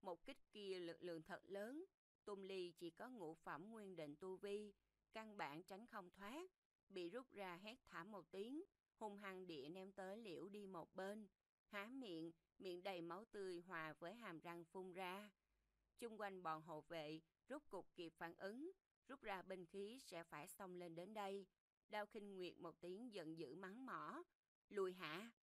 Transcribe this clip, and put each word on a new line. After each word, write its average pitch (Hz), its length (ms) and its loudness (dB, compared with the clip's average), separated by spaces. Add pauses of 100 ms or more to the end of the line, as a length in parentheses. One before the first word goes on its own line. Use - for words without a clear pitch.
Một 180 240 -2
kích 269 120 -6 (140)
kia 196 280 2
lực 170 240 2
lượng 165 200 2
thật 180 220 -2
lớn, 233 400 0 (400)
Tung 196 180 0
Ly 190 340 2
chỉ 170 120 0
có 196 200 -4
ngũ 185 240 0
phẩm 170 360 -2
nguyên 208 260 -4
định 151 200 0
tu 185 220 0
vi, 202 360 2 (400)
căn 220 240 -4
bản 156 260 2
tránh 202 240 -6
không 202 220 -4
thoát, 226 380 -4 (420)
bị 180 200 2
rút 247 220 -2
ra 185 240 0
hét 208 200 -4 (100)
thảm 180 260 -4
một 190 200 -4
tiếng, 240 320 2 (340)
hung 202 200 0
hăng 190 300 -2
địa 147 220 0
ném 190 220 -4
tới 196 260 -2
liễu 190 300 -2
đi 202 200 -4
một 180 280 -4
bên, 196 320 0 (400)
há 208 200 2
miệng, 190 440 0 (260)
miệng 180 260 0
đầy 185 180 4
máu 170 240 0
tươi 190 360 0
hòa 165 380 2
với 175 140 0
hàm 214 260 -2
răng 170 260 -2
phun 185 280 -4
ra. 190 380 0 (680)
Chung 220 220 0
quanh 190 220 2
bọn 160 180 4
hộ 156 200 -2
vệ 156 380 0 (280)
rút 294 220 -2
cục - 260 -2
kịp 165 220 -2
phản 170 180 0
ứng, 254 360 0 (360)
rút - 140 -6
ra 196 200 2
binh 185 240 -2
khí 202 340 -2
sẽ 170 240 -4
phải 160 240 -4
xông 185 280 -4
lên 175 200 -2
đến 180 180 -2
đây. 196 320 2 (440)
Đao 208 160 4
Khinh 202 300 -4
Nguyệt 180 240 0
một 165 200 -4
tiếng 202 340 -2
giận 165 240 0
dữ 151 180 0
mắng 196 300 -4
mỏ, 190 380 0 (460)
"Lùi 190 240 8
hạ!" 180 380 2 (120)